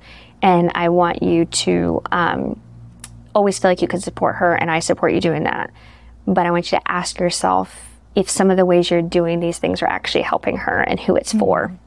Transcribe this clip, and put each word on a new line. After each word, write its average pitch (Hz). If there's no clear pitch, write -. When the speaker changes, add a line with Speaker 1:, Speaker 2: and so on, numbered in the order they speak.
Speaker 1:
And 175
I 175
want 175
you 170
to, 175
um, 160
always 202
feel 185
like 180
you 175
can 180
support -
her, 175
and 165
I 160
support -
you 175
doing 160
that. -
But 185
I 175
want 175
you -
to -
ask 180
yourself 185
if 190
some 190
of 185
the 185
ways 175
you're 175
doing 170
these 170
things 180
are -
actually -
helping -
her -
and -
who -
it's -
Speaker 2:
Mm-hmm. 214
Speaker 1:
for." -